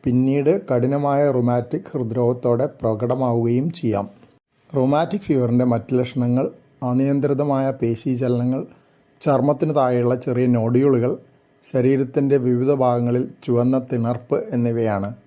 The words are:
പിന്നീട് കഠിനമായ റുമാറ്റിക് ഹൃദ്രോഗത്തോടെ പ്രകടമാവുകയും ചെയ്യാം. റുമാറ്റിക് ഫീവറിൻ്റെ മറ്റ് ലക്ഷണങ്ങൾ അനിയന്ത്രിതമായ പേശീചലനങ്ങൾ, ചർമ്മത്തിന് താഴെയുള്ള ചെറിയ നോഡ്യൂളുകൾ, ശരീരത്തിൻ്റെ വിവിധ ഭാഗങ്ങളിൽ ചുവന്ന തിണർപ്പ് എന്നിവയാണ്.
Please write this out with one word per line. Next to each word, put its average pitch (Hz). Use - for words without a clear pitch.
പിന്നീട് 131
കഠിനമായ 139
റുമാറ്റിക് 123
ഹൃദ്രോഗത്തോടെ 123
പ്രകടമാവുകയും 120
ചെയ്യാം. 101
റുമാറ്റിക് 151
ഫീവറിൻ്റെ 123
മറ്റ് 117
ലക്ഷണങ്ങൾ 123
അനിയന്ത്രിതമായ 135
പേശീചലനങ്ങൾ, 123
ചർമ്മത്തിന് 143
താഴെയുള്ള 123
ചെറിയ 123
നോഡ്യൂളുകൾ, 123
ശരീരത്തിൻ്റെ 135
വിവിധ 123
ഭാഗങ്ങളിൽ 123
ചുവന്ന 123
തിണർപ്പ് 120
എന്നിവയാണ്. 113